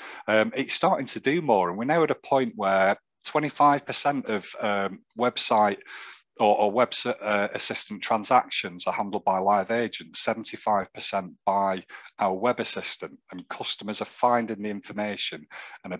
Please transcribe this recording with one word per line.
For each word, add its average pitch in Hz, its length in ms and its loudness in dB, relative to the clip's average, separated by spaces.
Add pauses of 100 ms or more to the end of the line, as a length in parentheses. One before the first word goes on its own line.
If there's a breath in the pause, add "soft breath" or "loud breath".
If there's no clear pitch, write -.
(280 loud breath)
um, 110 260 4
it's 131 200 -2
starting 165 320 2
to - 120 -6
do 160 240 0
more. 104 260 4
And 87 80 -4
we're 113 80 -4
now 160 200 2
at 139 80 2
a - 20 -2
point 131 400 0
where 95 420 2 (280)
twenty-five 143 600 2
percent 131 420 -2
of, 104 200 -2 (140)
um, 98 400 -2 (180)
website 110 600 2 (600 loud breath)
or, 104 180 6
or 104 140 4
web 117 220 4
s-, - 140 0
uh, 104 460 0
assistant 104 480 -2
transactions 107 880 0
are 90 60 0
handled 98 320 -4
by 95 140 2
live 98 340 2
agents, - 480 -4
seventy-five 110 720 -2
percent 95 400 -4 (120)
by 95 380 0 (380 loud breath)
our 95 140 0
web 117 260 0
assistant, - 580 -4 (140)
and 90 160 -14
customers - 520 -6
are 104 60 -6
finding 117 560 0
the 104 80 -4
information 101 760 -6 (380 loud breath)
and 92 100 -10
are 90 80 -6